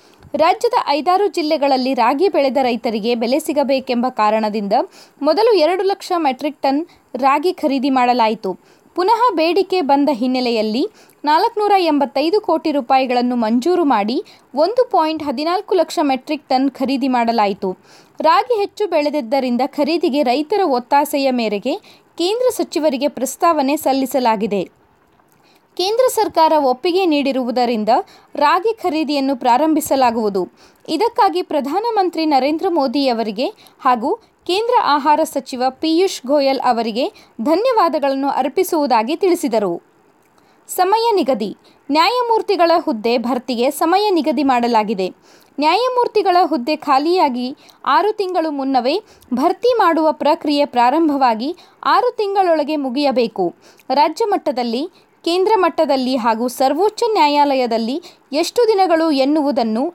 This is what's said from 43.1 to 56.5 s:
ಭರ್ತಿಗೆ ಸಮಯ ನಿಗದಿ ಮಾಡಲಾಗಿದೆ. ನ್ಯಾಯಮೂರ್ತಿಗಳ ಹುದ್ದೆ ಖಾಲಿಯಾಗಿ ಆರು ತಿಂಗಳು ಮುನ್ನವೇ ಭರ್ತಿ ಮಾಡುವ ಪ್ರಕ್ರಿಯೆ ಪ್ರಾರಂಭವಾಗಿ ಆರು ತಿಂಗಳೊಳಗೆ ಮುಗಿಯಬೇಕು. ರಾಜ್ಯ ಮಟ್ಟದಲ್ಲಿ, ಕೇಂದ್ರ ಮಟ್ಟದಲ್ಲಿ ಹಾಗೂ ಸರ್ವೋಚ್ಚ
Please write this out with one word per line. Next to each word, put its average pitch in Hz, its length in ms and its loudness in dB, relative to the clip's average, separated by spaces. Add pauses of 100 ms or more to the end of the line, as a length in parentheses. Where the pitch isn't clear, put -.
ಭರ್ತಿಗೆ 247 520 -2
ಸಮಯ 381 400 0
ನಿಗದಿ 302 320 0
ಮಾಡಲಾಗಿದೆ. 226 680 0 (500)
ನ್ಯಾಯಮೂರ್ತಿಗಳ 415 840 0
ಹುದ್ದೆ 302 340 0
ಖಾಲಿಯಾಗಿ 294 800 0 (300)
ಆರು 349 260 2
ತಿಂಗಳು 359 380 -2
ಮುನ್ನವೇ 269 520 -2 (320)
ಭರ್ತಿ 311 400 0
ಮಾಡುವ 330 380 2
ಪ್ರಕ್ರಿಯೆ 294 520 0
ಪ್ರಾರಂಭವಾಗಿ 269 920 0 (280)
ಆರು 427 320 2
ತಿಂಗಳೊಳಗೆ 349 600 0
ಮುಗಿಯಬೇಕು. 254 760 -2 (400)
ರಾಜ್ಯ 311 300 0
ಮಟ್ಟದಲ್ಲಿ, 277 680 -2 (340)
ಕೇಂದ್ರ 370 320 2
ಮಟ್ಟದಲ್ಲಿ 277 600 0
ಹಾಗೂ 233 320 -2
ಸರ್ವೋಚ್ಚ 294 540 0 (100)